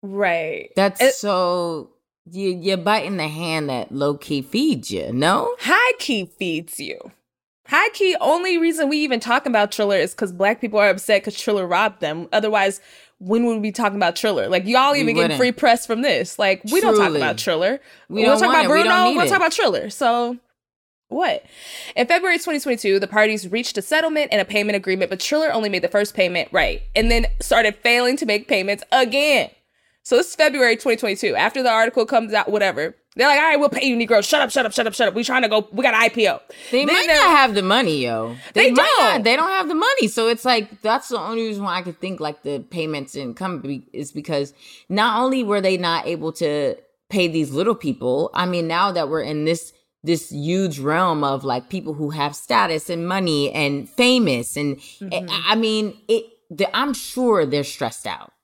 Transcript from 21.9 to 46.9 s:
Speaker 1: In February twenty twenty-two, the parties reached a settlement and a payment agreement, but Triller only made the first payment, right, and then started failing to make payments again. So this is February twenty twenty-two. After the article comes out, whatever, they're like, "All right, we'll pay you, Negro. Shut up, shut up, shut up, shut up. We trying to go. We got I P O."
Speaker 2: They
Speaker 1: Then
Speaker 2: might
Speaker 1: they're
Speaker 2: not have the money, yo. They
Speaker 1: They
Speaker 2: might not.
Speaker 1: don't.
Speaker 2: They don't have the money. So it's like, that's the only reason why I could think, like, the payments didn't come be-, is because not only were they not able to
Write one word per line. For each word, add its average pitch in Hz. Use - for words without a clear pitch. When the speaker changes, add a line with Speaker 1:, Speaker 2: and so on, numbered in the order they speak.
Speaker 1:
In 240
February 349
twenty 302
twenty-two, 214
the 196
parties 214
reached 226
a 202
settlement 302
and 208
a 180
payment 208
agreement, 190
but 190
Triller 311
only 220
made 185
the 170
first 208
payment, 175
right, 139
and 226
then 233
started 220
failing 247
to 311
make 208
payments 202
again. 262
So -
this 359
is -
February 262
twenty 233
twenty-two. 202
After 214
the 247
article 226
comes 226
out, 214
whatever, 196
they're 254
like, 285
"All 311
right, 302
we'll 285
pay 269
you, 247
Negro. 226
Shut 294
up, 254
shut 262
up, 208
shut 233
up, 214
shut 226
up. 185
We 233
trying 262
to 233
go. 214
We 202
got 247
I 226
P 226
O." 139
Speaker 2:
They 269
Speaker 1:
Then 302
Speaker 2:
might 330
Speaker 1:
they're 311
Speaker 2:
not 330
have 247
the 202
money, 185
yo. 113
They -
Speaker 1:
They -
Speaker 2:
might 554
not. 233
Speaker 1:
don't. 220
Speaker 2:
They 233
don't 330
have 381
the 320
money. 480
So 226
it's 233
like, 220
that's 233
the 233
only 226
reason 202
why 180
I 185
could 175
think, 185
like, 151
the 143
payments 156
didn't 127
come 180
be-, 135
is 139
because 147
not 214
only 262
were 208
they 190
not 170
able 160
to 147